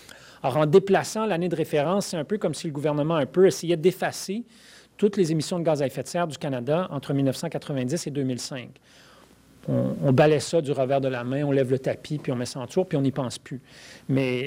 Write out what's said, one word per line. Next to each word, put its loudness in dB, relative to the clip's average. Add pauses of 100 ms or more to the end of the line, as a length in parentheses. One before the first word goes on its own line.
(440)
Alors, 0
en 4
déplaçant 4
l'année 0
de -2
référence, 0
c'est -6
un -4
peu -2
comme -2
si -8
le -6
gouvernement 0
un 2
peu 6
essayait 0
d'effacer -2 (520)
toutes 2
les 2
émissions 0
de -2
gaz 2
à 2
effet -6
de -12
serre -2
du -10
Canada -2
entre -6
mille 2
neuf 0
cent -8
quatre-vingt-dix -4
et -6
deux -2
mille -2
cinq. -10 (1000)
On, 0
on 4
balaie 6
ça 0
du -6
revers 0
de -2
la -4
main, -4
on 0
lève 2
le 2
tapis, -6
puis -6
on -2
met -4
ça -10
en -8
tour, 0
puis -2
on 2
n'y 2
pense -6
plus. -14 (480)
Mais 0